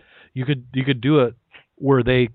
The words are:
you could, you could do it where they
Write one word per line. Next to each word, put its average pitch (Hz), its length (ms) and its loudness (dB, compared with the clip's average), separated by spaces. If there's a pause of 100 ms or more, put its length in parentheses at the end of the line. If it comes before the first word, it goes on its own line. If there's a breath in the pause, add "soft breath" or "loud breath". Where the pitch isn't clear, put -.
(320 soft breath)
you 131 120 -8
could, 131 300 -6
you 131 100 -2
could 131 160 -2
do 143 200 2
it 117 140 0 (420 soft breath)
where 135 260 2
they 123 320 2